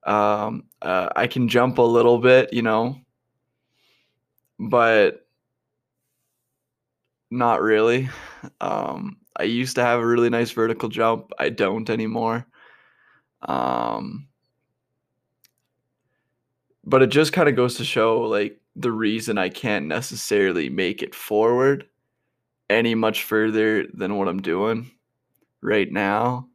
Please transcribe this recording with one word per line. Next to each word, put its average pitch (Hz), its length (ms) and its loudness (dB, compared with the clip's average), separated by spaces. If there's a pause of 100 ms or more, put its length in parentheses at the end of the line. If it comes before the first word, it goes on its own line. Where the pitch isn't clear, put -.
Um, 104 600 0 (180)
uh, 92 340 -2
I 120 120 0
can 123 200 -2
jump 123 300 2
a 123 60 4
little 117 340 6
bit, 127 360 6
you 117 100 0
know, 113 340 0 (1600)
but 110 720 2 (2000)
not 120 320 0
really. 113 480 2 (500)
Um, - 580 -6 (200)
I - 60 -4
used 120 320 -2
to 123 80 2
have 120 160 2
a 117 60 -2
really 120 260 2
nice 117 180 0
vertical 113 400 -2
jump. 113 480 -2
I - 120 -2
don't 107 380 -2
anymore. 113 600 -4 (960)
Um, 62 840 -6 (2500)
but 131 200 4
it 117 80 2
just 147 200 2
kinda 151 200 4
goes 123 240 0
to 117 100 -8
show, 113 360 0
like, 110 380 -2 (160)
the 123 160 -2
reason 110 460 -2
I 92 120 -2
can't 101 360 -6
necessarily 95 840 -2
make 92 340 -4
it - 100 -12
forward 123 720 0 (840)
any 113 240 2
much 110 280 0
further 110 720 0
than 101 240 -6
what 98 100 -2
I'm 92 140 -4
doing 110 480 -4 (720)
right 104 300 0
now. 110 640 -2